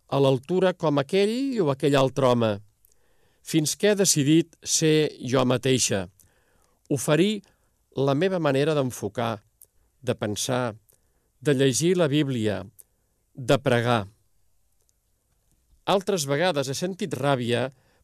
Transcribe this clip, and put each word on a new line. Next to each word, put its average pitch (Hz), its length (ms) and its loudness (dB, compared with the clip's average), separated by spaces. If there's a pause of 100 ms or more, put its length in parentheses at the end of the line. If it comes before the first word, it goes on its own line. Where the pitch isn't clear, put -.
a 139 160 -2
l'altura 170 560 2
com 147 240 0
aquell 226 640 -2
o 143 80 2
aquell 139 260 0
altre 131 320 2
home, 113 220 2 (920)
fins 156 320 -2
que 202 160 0
he 202 80 2
decidit 160 640 2
ser 156 560 0
jo 127 240 0
mateixa, 123 640 0 (800)
oferir 170 560 0 (560)
la 139 160 0
meva 185 240 0
manera 147 360 0
d'enfocar, 117 680 -4 (640)
de 127 80 -2
pensar, 117 640 -4 (640)
de 143 120 0
llegir 135 440 2
la 170 80 2
Bíblia, 127 540 -2 (760)
de 135 240 0
pregar. 120 460 0 (1800)
Altres 185 400 0
vegades 143 440 0
he 131 80 -6
sentit 180 400 -6
ràbia 123 540 0 (320)